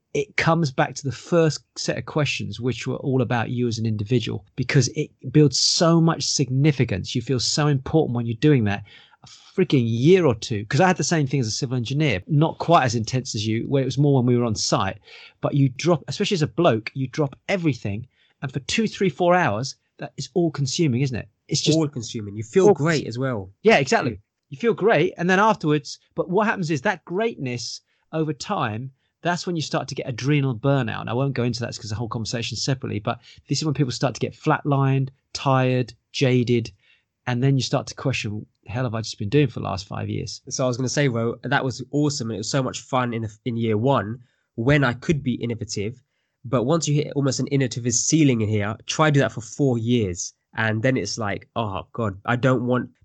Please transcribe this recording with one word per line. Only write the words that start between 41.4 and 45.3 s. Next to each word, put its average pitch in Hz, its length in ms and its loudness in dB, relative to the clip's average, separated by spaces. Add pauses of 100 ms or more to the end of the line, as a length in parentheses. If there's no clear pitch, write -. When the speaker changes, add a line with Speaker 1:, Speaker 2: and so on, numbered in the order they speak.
Speaker 2:
that 123 200 0
was 131 280 -4
awesome, 143 400 0
and 110 40 -4
it 92 40 -6
was 120 100 -8
so 135 140 0
much 104 160 -4
fun 123 340 -2
in 113 100 -4
the, 107 220 -10
in 117 120 -4
year 113 200 0
one 120 440 0 (340)
when 139 280 2
I 123 100 2
could 143 280 -2
be 123 120 -2